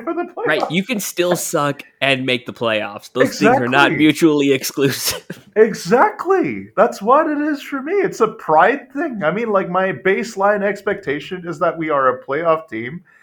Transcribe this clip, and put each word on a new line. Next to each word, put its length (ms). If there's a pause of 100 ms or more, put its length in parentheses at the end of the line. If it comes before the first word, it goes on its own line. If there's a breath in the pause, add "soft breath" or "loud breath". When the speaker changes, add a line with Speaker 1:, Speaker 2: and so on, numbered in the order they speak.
Speaker 1:
for 80
the 120
playoffs. 220
Speaker 2:
Right, 240
you 140
can 160
still 360
suck 460 (200)
and 240
make 180
the 80
playoffs. 600
Those 260
things 180
are 100
not 260
Speaker 1:
Exactly. 40
Speaker 2:
mutually 560
exclusive. 920
<laughs> 100
Speaker 1:
Exactly. 1200
That's 240
what 280
it 60
is 240
for 220
me. 100
It's 300
a 60
pride 640
thing. 320
I 80
mean, 200
like, 180
my 240
baseline 720
expectation 840
is 120
that 180
we 140
are 180
a 160
playoff 440
team 360 (180 soft breath)